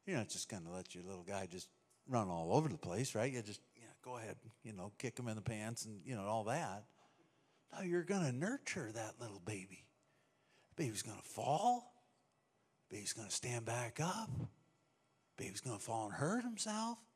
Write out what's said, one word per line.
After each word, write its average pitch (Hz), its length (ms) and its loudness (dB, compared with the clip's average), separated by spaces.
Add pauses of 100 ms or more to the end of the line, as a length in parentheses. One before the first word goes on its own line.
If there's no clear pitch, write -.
You're 185 120 2
not 107 120 2
just - 200 -4
gonna 87 240 -6
let 92 240 -6
your 90 80 -10
little 92 180 -8
guy 95 240 -2
just 87 220 -8 (400)
run 113 200 4
all 85 280 4
over 156 120 6
the 156 80 0
place, 110 380 0
right? 123 180 4
You 123 100 -2
just, 101 180 -8 (160)
you 117 60 -20
know, 110 200 -20
go 123 140 -8
ahead, 110 200 -6 (280)
you 110 80 -8
know, 101 260 -6
kick - 180 0
him 123 120 -2
in 110 80 0
the 104 60 -6
pants 110 420 -2
and, 104 200 -8
you 127 120 -4
know, 98 100 -2
all 110 180 4
that. 110 440 0 (840)
No, - 100 -6
you're 175 200 4
gonna 170 300 4
nurture 165 580 0
that 110 300 -6
little 104 200 -6
baby. 95 440 -6 (840)
The - 160 0
baby's 110 180 0
gonna 107 200 -8
fall. 202 840 2 (840)
The 92 80 -8
baby's 104 180 -2
gonna 107 160 -6
stand 120 340 0
back 117 340 0
up. 190 400 0
The - 1040 -10
baby's 98 180 -6
gonna 104 160 -2
fall 113 260 0
and 98 100 -2
hurt 214 300 2
himself. 220 540 0 (180)